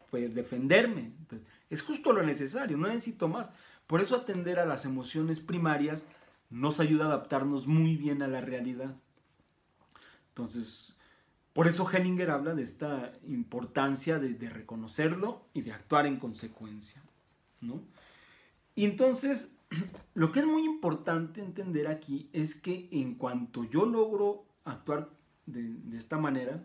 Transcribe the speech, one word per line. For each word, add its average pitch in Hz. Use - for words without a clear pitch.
pues, 120
defenderme. 135
Entonces, -
es 156
justo 269
lo 190
necesario, 151
no 170
necesito 226
más. 208
Por 165
eso 202
atender 180
a 170
las 143
emociones 156
primarias 156
nos 147
ayuda 156
a 156
adaptarnos 139
muy 160
bien 143
a 139
la 131
realidad. 127
Entonces, 117
por 165
eso 180
Hellinger 180
habla 147
de 147
esta 131
importancia 135
de, 127
de 117
reconocerlo 156
y 135
de 110
actuar 147
en 135
consecuencia, 110
¿no? 127
Y 208
entonces, 254
<clears throat> -
lo 160
que -
es 302
muy 311
importante 165
entender 180
aquí 143
es 156
que 180
en 127
cuanto 123
yo 135
logro 214
actuar 151
de, 120
de 117
esta 156
manera, 139